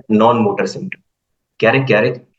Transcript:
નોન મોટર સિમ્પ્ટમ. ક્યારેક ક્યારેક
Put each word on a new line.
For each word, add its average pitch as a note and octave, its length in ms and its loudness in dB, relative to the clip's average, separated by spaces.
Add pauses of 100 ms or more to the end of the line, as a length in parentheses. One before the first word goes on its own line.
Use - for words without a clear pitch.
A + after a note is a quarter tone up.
(100)
નોન A2+ 280 4
મોટર G2+ 260 -2
સિમ્પ્ટમ. - 380 -10 (580)
ક્યારેક C3 260 2
ક્યારેક A2 400 0 (120)